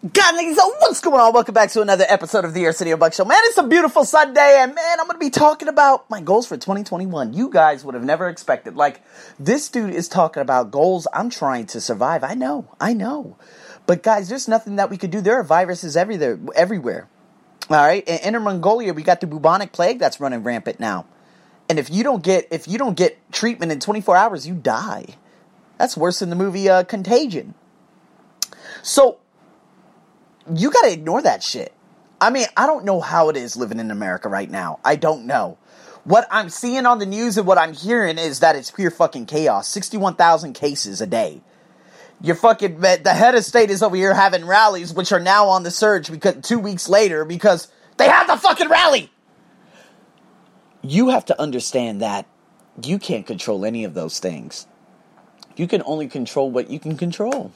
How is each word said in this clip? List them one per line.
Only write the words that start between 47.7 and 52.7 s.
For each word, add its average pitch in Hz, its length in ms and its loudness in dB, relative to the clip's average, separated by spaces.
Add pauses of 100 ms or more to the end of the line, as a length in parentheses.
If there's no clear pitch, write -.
they 269 120 4
had 349 180 4
the 349 100 2
fucking 320 320 2
rally. 311 440 2 (1700)
You 202 280 2
have 254 160 0
to - 140 -2
understand 123 640 -4
that 101 240 -6 (560)